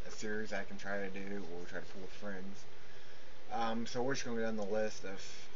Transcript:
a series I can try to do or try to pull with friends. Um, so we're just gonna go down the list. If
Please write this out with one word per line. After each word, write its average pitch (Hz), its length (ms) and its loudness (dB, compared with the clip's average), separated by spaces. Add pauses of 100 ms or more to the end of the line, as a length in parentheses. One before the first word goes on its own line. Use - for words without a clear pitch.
a - 40 0
series 107 420 0
I 98 120 0
can 101 120 0
try 98 220 0
to 98 100 0
do 98 320 0 (160)
or 87 100 0
try 90 120 -2
to 87 60 0
pull 95 180 0
with 90 80 0
friends. 98 520 0 (880)
Um, 113 360 0
so 127 160 0
we're 135 100 2
just 131 100 0
gonna 117 140 0
go 113 60 0
down 113 120 0
the 104 100 0
list. 107 380 0
If - 520 0